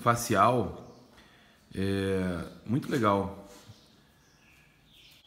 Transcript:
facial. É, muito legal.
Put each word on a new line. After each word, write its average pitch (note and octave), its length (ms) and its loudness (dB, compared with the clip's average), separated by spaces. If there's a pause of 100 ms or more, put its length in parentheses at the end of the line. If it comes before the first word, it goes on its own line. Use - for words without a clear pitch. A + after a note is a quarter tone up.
facial. A2+ 960 2 (760)
É, F#2+ 640 -2 (260)
muito A2+ 260 -2
legal. G2+ 580 0 (1800)